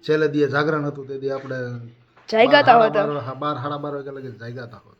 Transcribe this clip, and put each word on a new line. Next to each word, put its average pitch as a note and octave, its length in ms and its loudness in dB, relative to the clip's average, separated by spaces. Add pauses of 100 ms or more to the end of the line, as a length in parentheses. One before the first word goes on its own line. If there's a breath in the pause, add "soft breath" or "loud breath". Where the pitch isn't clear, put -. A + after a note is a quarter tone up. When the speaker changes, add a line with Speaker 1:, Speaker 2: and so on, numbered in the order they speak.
Speaker 1:
છેલ્લે D#3 240 2
દીએ C#3+ 200 0
જાગરણ D3 360 -2
હતું, C#3+ 220 -8
તે C3+ 140 -10
દી C3+ 100 -4
આપણે C3+ 280 -8 (720)
Speaker 2:
જાગ્યા C4 340 6
તા A#3 160 8
Speaker 1:
બાર, A3 120 6
Speaker 2:
હતા. G#3 120 0
Speaker 1:
સાડા D3 120 -2
બાર, C#3 100 -6
હા, C3 100 -8
બાર, D3 220 -4
સાડા C#3+ 220 -6
બાર C#3+ 160 -8
વાગ્યા C#3 180 -10
લગી B2+ 260 -14
જાગ્યા A#2+ 280 -14
તા G#2 180 -20
હોત. - 160 -20